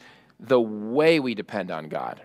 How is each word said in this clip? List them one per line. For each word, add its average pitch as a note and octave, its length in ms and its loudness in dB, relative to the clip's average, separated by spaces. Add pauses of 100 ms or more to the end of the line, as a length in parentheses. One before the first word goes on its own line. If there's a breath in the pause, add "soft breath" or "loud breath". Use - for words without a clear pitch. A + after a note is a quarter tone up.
(380 soft breath)
the B2 220 4
way A#2 600 2
we B2+ 140 -2
depend G2 360 -6
on D#2 180 -8
God, C2 360 -8